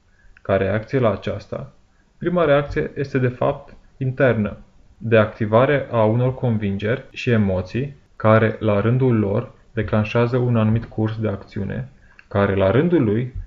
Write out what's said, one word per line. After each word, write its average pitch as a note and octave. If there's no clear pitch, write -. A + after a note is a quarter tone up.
ca G2
reacție G#2
la A2+
aceasta, -
prima F3
reacție C#3+
este C#3
de B2
fapt -
internă, B2
de A2
activare A2+
a A#2
unor A#2+
convingeri G#2+
și -
emoții G#2+
care, A2
la G#2
rândul A#2+
lor, G#2
declanșează A#2
un B2
anumit A2
curs A2
de A2
acțiune, G2+
care, G2+
la G2
rândul D#3
lui, A2+